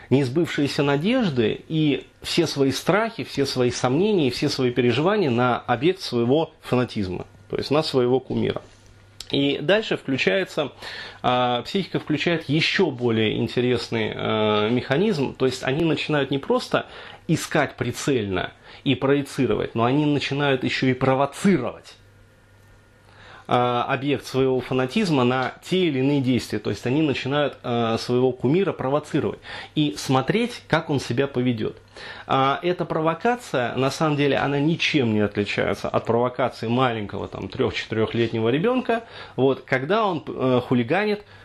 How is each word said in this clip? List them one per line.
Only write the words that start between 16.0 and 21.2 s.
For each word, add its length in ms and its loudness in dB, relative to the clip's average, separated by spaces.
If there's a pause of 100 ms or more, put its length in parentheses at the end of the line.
не 80 0
просто 480 -2 (400)
искать 500 0
прицельно – 760 -2 (320)
и 100 2
проецировать, 800 0
но 100 2
они 220 2
начинают 580 0
ещё 220 0
и 80 4
провоцировать, 1000 0 (1600)